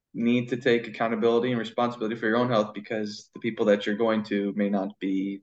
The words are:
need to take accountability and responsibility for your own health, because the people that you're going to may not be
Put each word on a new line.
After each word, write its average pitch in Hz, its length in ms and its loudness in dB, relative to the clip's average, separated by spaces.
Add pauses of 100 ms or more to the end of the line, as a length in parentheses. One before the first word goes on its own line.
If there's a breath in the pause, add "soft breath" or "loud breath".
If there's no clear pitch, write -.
(160)
need 120 340 2
to 127 80 -2
take 117 300 2
accountability 117 640 0
and 120 80 0
responsibility 117 560 -2
for 113 120 -2
your 110 100 2
own 123 120 2
health, 107 240 2
because 104 600 -8
the - 60 -14
people 113 260 -2
that 104 200 4
you're 107 100 0
going 110 280 2
to 101 320 -2
may 101 140 0
not 98 300 -2
be 98 440 -2